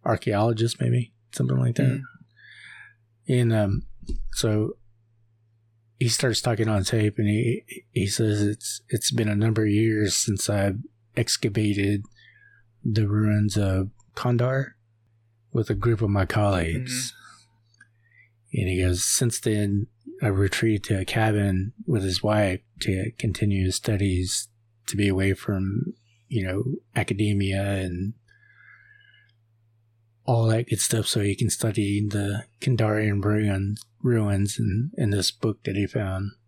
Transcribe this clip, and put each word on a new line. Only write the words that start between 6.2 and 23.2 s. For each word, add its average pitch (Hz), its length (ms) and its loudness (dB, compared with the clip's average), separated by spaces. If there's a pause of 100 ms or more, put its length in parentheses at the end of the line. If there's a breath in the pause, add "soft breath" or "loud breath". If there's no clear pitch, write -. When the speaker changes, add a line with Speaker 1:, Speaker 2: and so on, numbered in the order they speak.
Speaker 1:
talking 110 280 0
on 101 140 2
tape, 107 340 0
and 107 100 2
he, 117 360 0 (280)
he 98 140 0
says, 104 380 0
"It's, - 460 -4
it's - 220 -2
been 117 180 0
a 104 60 0
number 110 280 2
of 107 80 2
years 107 440 2
since - 340 -2
I've 101 280 0 (400)
excavated 101 880 0 (800 soft breath)
the 110 240 2
ruins 104 500 2
of 98 320 0 (260)
Kandar 123 600 0 (760)
with 113 200 -2
a 104 40 2
group 110 280 0
of 104 80 2
my 98 160 2
colleagues." 104 840 -2
Speaker 2:
Mm-hmm. - 1500 -14
Speaker 1:
And 92 80 0
he 92 120 0
goes, 90 220 0
"Since - 360 0
then, 104 480 0 (340)
I 127 60 0
retreated 101 580 2
to 101 160 0
a 90 40 -4
cabin 104 680 0 (140)
with 110 160 0
his 92 180 -2
wife 104 400 2 (200)
to 98 360 -2
continue 98 480 0